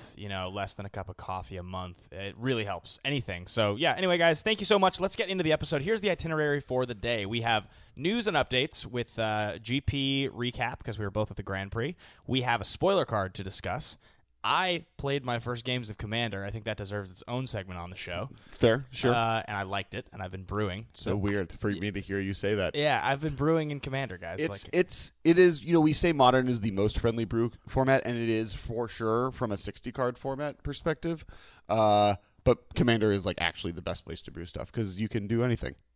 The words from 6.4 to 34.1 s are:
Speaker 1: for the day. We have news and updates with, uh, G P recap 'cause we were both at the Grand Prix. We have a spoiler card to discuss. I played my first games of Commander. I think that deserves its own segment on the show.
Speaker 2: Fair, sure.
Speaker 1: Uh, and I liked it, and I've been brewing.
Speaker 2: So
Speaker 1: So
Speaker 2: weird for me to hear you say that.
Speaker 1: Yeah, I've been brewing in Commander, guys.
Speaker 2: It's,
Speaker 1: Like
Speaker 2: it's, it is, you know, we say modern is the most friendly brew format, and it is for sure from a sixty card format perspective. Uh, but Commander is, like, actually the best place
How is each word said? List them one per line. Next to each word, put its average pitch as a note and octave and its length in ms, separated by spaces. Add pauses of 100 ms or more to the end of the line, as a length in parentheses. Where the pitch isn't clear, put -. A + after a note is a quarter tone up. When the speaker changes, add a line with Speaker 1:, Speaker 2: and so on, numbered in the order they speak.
Speaker 1:
for B2+ 240
the A#2+ 100
day. A2 300
We A2+ 160
have A2+ 260 (280)
news G3+ 320
and F3 100
updates B2+ 480
with, A#2+ 320
uh, G#2+ 420
G A#2+ 220
P C3+ 500
recap A#2+ 520
'cause A2 160
we G#2+ 60
were F#2+ 60
both G#2+ 200
at - 60
the G2 60
Grand G2 280
Prix. B2+ 240 (320)
We B2+ 160
have A#2 180
a - 40
spoiler F3+ 400
card G2 300
to G2 80
discuss. F#2+ 540 (460)
I E3 420 (120)
played C#3 260
my B2 140
first A#2+ 260
games B2 280
of - 80
Commander. G#2+ 440
I G2+ 60
think G#2+ 160
that G#2+ 100
deserves G2 360
its - 160
own B2+ 180
segment F#2+ 340
on F2 120
the F2+ 40
show. F2+ 360 (220)
Speaker 2:
Fair, B2 360
sure. B2 240
Speaker 1:
Uh, A2+ 340
and G#2 80
I G2 60
liked G2 320
it, - 180
and - 80
I've F#2 120
been F#2 140
brewing. G2+ 480
Speaker 2:
So - 180
Speaker 1:
So G2 40
Speaker 2:
weird G2+ 440
for G#2 100
me G2+ 220
to F#2+ 100
hear F#2+ 180
you G2 140
say G2+ 220
that. F#2 180
Speaker 1:
Yeah, D3 300
I've C#3 180
been D3+ 140
brewing D3+ 340
in C#3+ 100
Commander, C3 380
guys. F2+ 220
Speaker 2:
It's, D#3 260
Speaker 1:
Like - 80
Speaker 2:
it's, - 380 (120)
it E3+ 140
is, F3 240
you E3 120
know, E3 60
we D#3 140
say F3 180
modern C3 360
is A#2+ 140
the G2 100
most G2+ 260
friendly A#2 260
brew A2+ 280 (160)
format, C3+ 360
and A#2+ 140
it A#2 120
is A2 260
for A#2 320
sure A#2 440
from A#2+ 200
a G2 60
sixty - 340
card B2 260
format C3+ 460
perspective. D#3 600 (460)
Uh, G#2 460 (280)
but - 300
Commander A2 380
is, G2 160
like, F2+ 120
actually E2+ 340
the E2+ 100
best F2 220
place E2 180